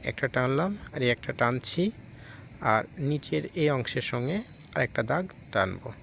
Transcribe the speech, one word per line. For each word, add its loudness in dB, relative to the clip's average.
একটা 0
টানলাম 2
আর -2
একটা -8
টানছি, 2
আর 4
নিচের 0
এই 6
অংশের -2
সঙ্গে 0
আরেকটা 2
দাগ 2
টানব। 2